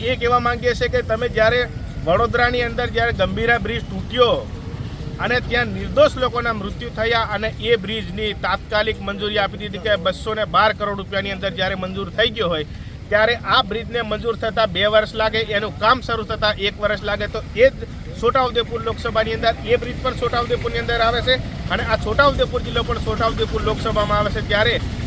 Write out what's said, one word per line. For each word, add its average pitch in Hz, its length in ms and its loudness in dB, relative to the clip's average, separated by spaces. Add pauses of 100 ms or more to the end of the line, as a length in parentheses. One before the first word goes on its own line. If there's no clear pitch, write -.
એ 247 140 0
કહેવા 240 240 2
માંગીએ 240 340 0
છીએ 247 140 0
કે 240 140 0
તમે 226 260 0
જ્યારે 220 320 4 (440)
વડોદરાની 240 580 4
અંદર 233 280 -2
જ્યારે 226 280 0
ગંભીરા 208 400 2
બ્રિજ 220 260 -4
તૂટ્યો 202 520 2 (840)
અને 214 220 0
ત્યાં 233 340 0
નિર્દોષ 202 420 4
લોકોના 240 380 0
મૃત્યુ 196 360 -6
થયા 226 420 2
અને 208 160 0 (120)
એ 226 160 -2
બ્રિજની 208 520 -4 (120)
તાત્કાલિક 214 600 -2
મંજૂરી 202 380 -4
આપી 196 240 -2
દીધી 196 240 -8
કે 208 100 2
બસો 190 380 -2
ને 214 120 -2
બાર 185 280 4
કરોડ 202 240 -4
રૂપિયાની 196 380 -4
અંદર 190 160 -4
જ્યારે 190 240 -2
મંજૂર 190 340 -6
થઈ 233 200 2
ગયો 214 180 -2
હોય 156 180 0 (400)
ત્યારે 220 280 2 (120)
આ 226 160 4
બ્રિજને 233 400 -4
મંજૂર 220 340 -2
થતાં 220 360 0
બે 185 140 0
વર્ષ 214 280 4
લાગે, 220 260 0 (100)
એનું 208 280 -2
કામ 226 240 4
શરૂ 226 260 -4
થતાં 214 320 0
એક 202 200 0
વર્ષ 208 220 0
લાગે, 208 260 -2
તો 214 120 -8 (160)
એ 233 140 8
જ - 180 -8 (260)
છોટાઉદેપુર 233 680 0
લોકસભાની 220 520 -2
અંદર 226 200 2 (100)
એ 233 120 2
બ્રિજ 240 260 -2
પણ 247 180 -2
છોટાઉદેપુરની 240 640 -2
અંદર 233 160 2
આવે 233 220 2
છે 247 120 2 (360)
અને 196 140 0
આ 220 140 2
છોટાઉદેપુર 214 640 2
જિલ્લો 226 220 -2
પણ 233 200 -2
છોટાઉદેપુર 220 580 0
લોકસભામાં 208 560 2
આવે 208 120 2
છે. - 120 -2
ત્યારે 208 320 2 (320)